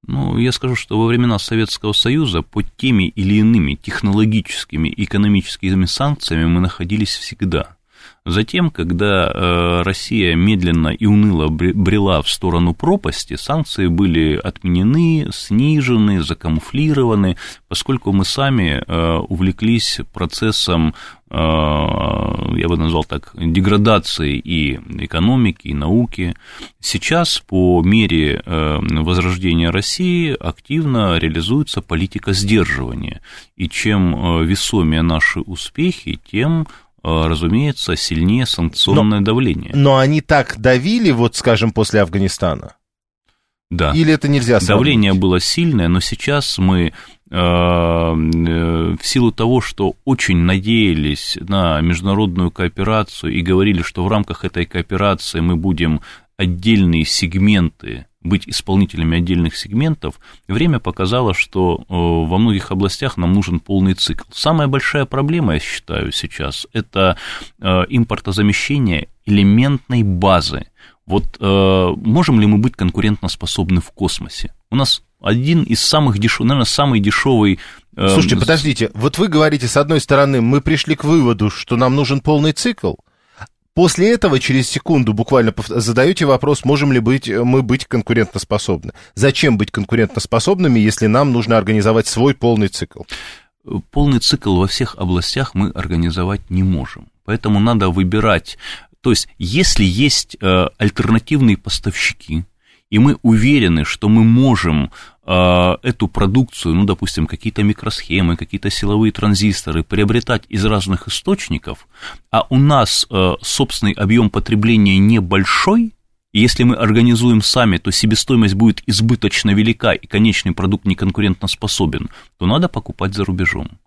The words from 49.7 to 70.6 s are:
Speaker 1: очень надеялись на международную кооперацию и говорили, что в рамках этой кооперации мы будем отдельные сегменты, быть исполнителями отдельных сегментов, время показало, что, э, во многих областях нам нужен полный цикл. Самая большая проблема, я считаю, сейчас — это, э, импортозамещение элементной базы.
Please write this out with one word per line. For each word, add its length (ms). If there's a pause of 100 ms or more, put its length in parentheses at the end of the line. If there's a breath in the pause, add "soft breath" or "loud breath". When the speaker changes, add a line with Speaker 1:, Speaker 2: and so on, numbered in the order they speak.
Speaker 1:
очень 320
надеялись 1000
на 420
международную 680
кооперацию 840
и 80
говорили, 400
что 200
в 60
рамках 380
этой 180
кооперации 760
мы 160
будем 440 (380 loud breath)
отдельные 640
сегменты, 1040 (140)
быть 280
исполнителями 720
отдельных 360
сегментов, 640 (300 soft breath)
время 300
показало, 560
что, 460
э, 80
во 500
многих 320
областях 480
нам 160
нужен 260
полный 320
цикл. 400
Самая 340
большая 380
проблема, 500
я 60
считаю, 500
сейчас — 640
это, 460 (420 loud breath)
э, 300
импортозамещение 1160 (180)
элементной 760
базы. 640 (400 soft breath)